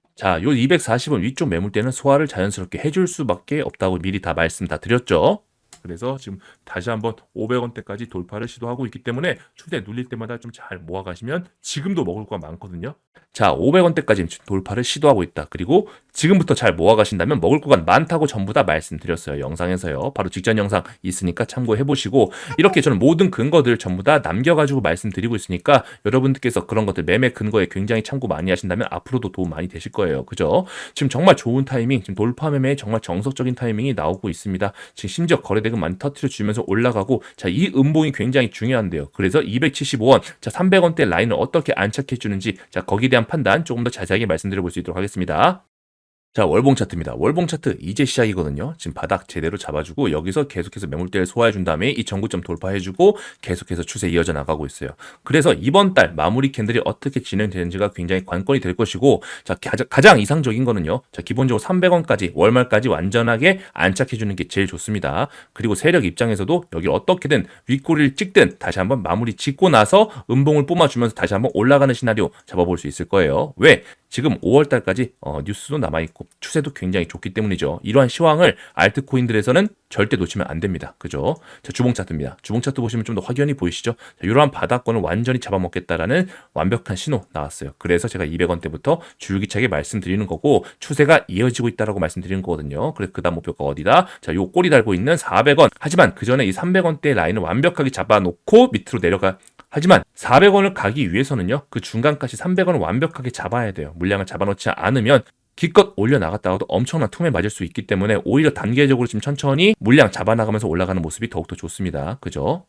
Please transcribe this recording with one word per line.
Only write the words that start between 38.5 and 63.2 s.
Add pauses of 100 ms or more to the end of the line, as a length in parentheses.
중요한데요.
그래서
이백칠십오
원, (200)
자,
삼백
원대
라인을
어떻게
안착해
주는지, (140)
자,
거기에
대한
판단
조금
더
자세하게
말씀드려
볼
수
있도록
하겠습니다. (720)
자,
월봉
차트입니다.
월봉
차트
이제
시작이거든요.
지금
바닥
제대로
잡아주고
여기서
계속해서
매물대를
소화해준
다음에
이
전고점
돌파해주고 (240)
계속해서
추세
이어져
나가고
있어요. (340)
그래서
이번
달
마무리
캔들이
어떻게
진행되는지가
굉장히
관건이
될
것이고, (200)
자,
가자-,
가장
이상적인
거는요. (100)
자,
기본적으로
삼백
원까지,
월말까지
완전하게 (120)